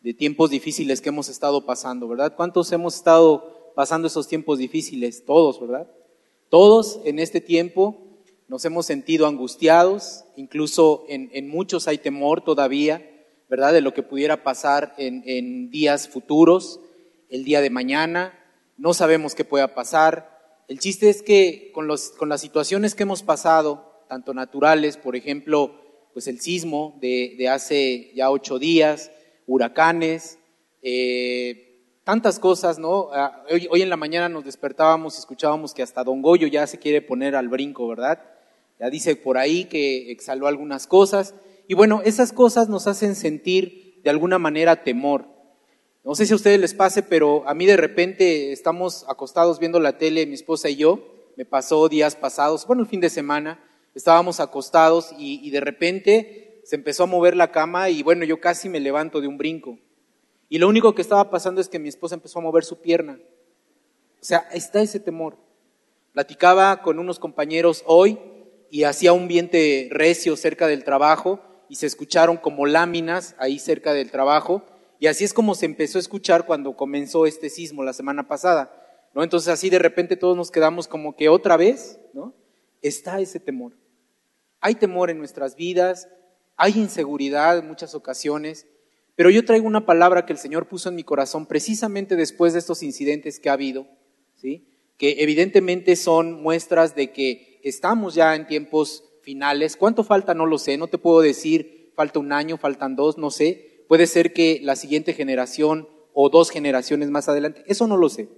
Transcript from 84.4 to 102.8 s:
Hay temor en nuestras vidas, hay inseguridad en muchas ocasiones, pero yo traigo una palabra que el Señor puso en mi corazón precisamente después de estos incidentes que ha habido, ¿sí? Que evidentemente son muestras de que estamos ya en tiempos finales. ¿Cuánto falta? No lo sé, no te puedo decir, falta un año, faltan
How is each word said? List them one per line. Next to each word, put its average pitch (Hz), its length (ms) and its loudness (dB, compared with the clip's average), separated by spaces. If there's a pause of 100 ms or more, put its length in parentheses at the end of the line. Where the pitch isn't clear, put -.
Hay 220 160 0
temor 180 340 -2
en 160 80 -8
nuestras 139 380 -10
vidas, 180 540 -2 (480)
hay 196 180 2
inseguridad 147 840 0
en 156 100 -12
muchas 156 260 -16
ocasiones, 151 720 -10 (480)
pero 175 140 6
yo 220 160 6
traigo 220 220 2
una 214 180 -2
palabra 175 400 4
que 165 80 -8
el 143 40 -8
Señor 156 300 -8
puso 185 220 -10
en 180 60 -10
mi 165 100 -12
corazón 151 400 -4
precisamente 202 720 -4
después 165 340 0
de 170 80 -2
estos 170 240 -8
incidentes 147 560 -6
que 151 100 -4
ha 139 40 2
habido, 135 340 -6 (480)
¿sí? 139 320 -12 (300)
Que 143 260 0
evidentemente 180 720 2
son 165 460 0
muestras 165 520 0
de 139 200 -6
que - 500 -6
estamos 180 520 -4
ya 160 200 4
en 156 120 -10
tiempos 151 580 -4 (160)
finales. 143 560 -4
¿Cuánto 220 260 0
falta? 196 300 2
No 165 120 0
lo 156 120 0
sé, 139 200 -4
no 165 100 -6
te 170 100 -6
puedo 165 240 6
decir, 156 720 -2
falta 151 240 -2
un 143 140 -6
año, 156 240 -4
faltan 139 400 -6